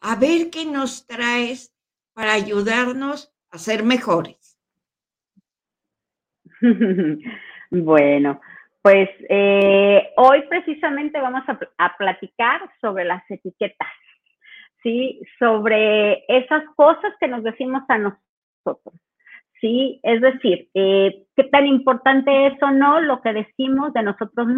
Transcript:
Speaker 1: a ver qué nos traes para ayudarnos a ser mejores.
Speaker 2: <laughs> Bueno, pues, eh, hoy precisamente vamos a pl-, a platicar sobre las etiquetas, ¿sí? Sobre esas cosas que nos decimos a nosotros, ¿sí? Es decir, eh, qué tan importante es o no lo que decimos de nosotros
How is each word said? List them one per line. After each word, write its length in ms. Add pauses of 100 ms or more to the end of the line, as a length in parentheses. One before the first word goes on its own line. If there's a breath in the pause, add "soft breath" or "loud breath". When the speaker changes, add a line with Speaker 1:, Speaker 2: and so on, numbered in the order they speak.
Speaker 1:
a 140
ver 340
qué 160
nos 400
traes 680 (420)
para 200
ayudarnos 960 (200)
a 80
ser 240
mejores. 760 (1900)
Speaker 2:
<laughs> 800 (480 loud breath)
Bueno, 680 (420 loud breath)
pues, 280 (200)
eh, 880
hoy 320
precisamente 680
vamos 280
a 100
pl-, 200
a 200
platicar 640 (200)
sobre 240
las 240
etiquetas, 600 (920 loud breath)
¿sí? 400 (180)
Sobre 880
esas 360 (120)
cosas 440
que 80
nos 160
decimos 460
a 80
nosotros, 960 (680 soft breath)
¿sí? 440
Es 180
decir, 540
eh, 480 (120)
qué 100
tan 200
importante 840
es 140
o 100
no 300
lo 200
que 120
decimos 600
de 100
nosotros 440 (100)